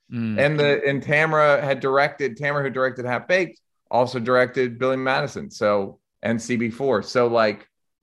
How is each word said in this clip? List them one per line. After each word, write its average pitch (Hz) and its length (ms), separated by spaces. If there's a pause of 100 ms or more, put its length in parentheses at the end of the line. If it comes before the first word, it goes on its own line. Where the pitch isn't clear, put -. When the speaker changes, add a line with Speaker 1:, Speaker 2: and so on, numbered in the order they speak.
(120)
Speaker 1:
Mm. 113 280
Speaker 2:
And 147 200
the, 143 260
and 139 160
Tamara 147 640
had 139 160
directed, 139 560
Tamara, 143 280
who 139 60
directed 123 360
Half 120 220
Baked, 185 340 (280)
also 123 300
directed 123 600
Billy 131 180
Madison, 131 540
so, 104 480 (220)
and 113 200
C 120 160
B 117 120
four. 117 340
So, 123 240
like, 110 400 (360)